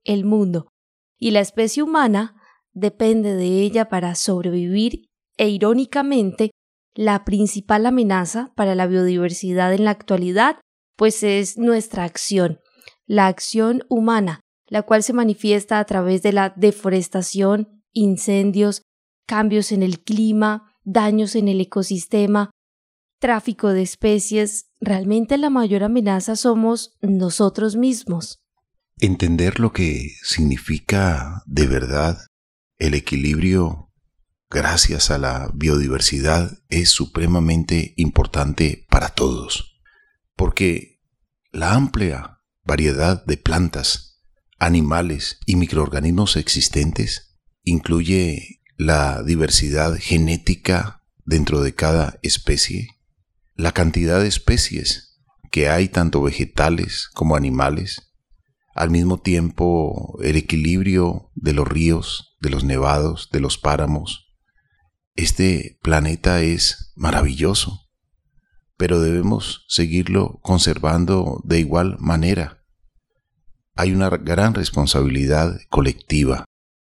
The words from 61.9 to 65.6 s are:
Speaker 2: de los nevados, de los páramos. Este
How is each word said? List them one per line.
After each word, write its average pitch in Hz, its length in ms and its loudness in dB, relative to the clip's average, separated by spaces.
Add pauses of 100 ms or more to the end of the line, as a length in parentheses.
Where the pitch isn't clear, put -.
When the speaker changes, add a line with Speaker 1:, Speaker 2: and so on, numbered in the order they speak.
Speaker 2:
de 73 80 -2
los 69 160 -2
nevados, 73 640 -2
de 73 80 -2
los 69 180 -4
páramos. 76 800 -4 (800)
Este 92 640 0